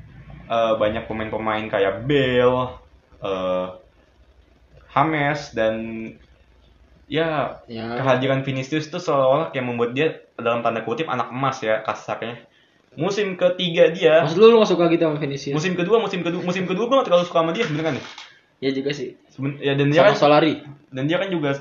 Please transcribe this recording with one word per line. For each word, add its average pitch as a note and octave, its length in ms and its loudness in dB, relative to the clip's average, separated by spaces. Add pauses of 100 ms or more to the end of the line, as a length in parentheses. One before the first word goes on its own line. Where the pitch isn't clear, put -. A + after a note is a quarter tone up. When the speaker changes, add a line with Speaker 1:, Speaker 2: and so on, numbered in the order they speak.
(500)
Speaker 1:
eh, A2+ 240 2
banyak G#2+ 320 0
pemain-pemain A2 640 -4
kayak G2 320 0
Bale, B2+ 800 2 (400)
eh, F#2 440 -2 (1200)
James, D3 500 0 (120)
dan A2 220 0 (1300)
ya, D3+ 600 -4
Speaker 2:
Ya. A#2 320 -8
Speaker 1:
kehadiran C3 440 0
Vinicius C#3 440 -4
itu F3 80 -10
seolah-olah C#3+ 520 2
kayak C3 160 -6
membuat A#2+ 280 -2
dia D3 160 0 (280)
dalam A#2 240 -2
tanda A2+ 240 -2
kutip A#2 240 -4
anak A#2+ 200 -4
emas B2+ 320 -4
ya, A2 200 0
kasarnya. A2 600 -8 (600)
Musim G3 400 -2
ketiga F3+ 480 2
dia. E3 380 4
Speaker 2:
Maksud E3 100 -2
lu, A3 160 10
lu A3+ 80 6
nggak G3+ 80 4
suka F3 240 2
gitu E3 160 2
sama D3+ 80 0
Vinicius? C#3 400 -6
Speaker 1:
Musim F3 160 0
kedua, F#3 300 0
musim F#3+ 180 -4
kedua, E3+ 240 -4
musim F3+ 240 -4
kedua F#3 160 -2
gue B3 160 2
nggak - 80 -2
terlalu F3 160 4
suka E3+ 160 0
sama E3 160 0
dia A3+ 80 -2
sebenarnya D3+ 320 -4
nih. A2 100 -10 (520)
Speaker 2:
Iya C3+ 180 -2
juga C3+ 160 -4
sih. C3+ 240 -10 (140)
Speaker 1:
Seben-, C#3 260 -6
ya, C#3 160 -2
dan C#3 160 2
dia D#3 140 4
Speaker 2:
Sama G3+ 100 8
Speaker 1:
kan G#3 80 0
Speaker 2:
Solari. D3+ 320 6 (400)
Speaker 1:
dan C3+ 160 -6
dia E3+ 80 0
kan G3 160 -2
juga D3 180 -2 (100)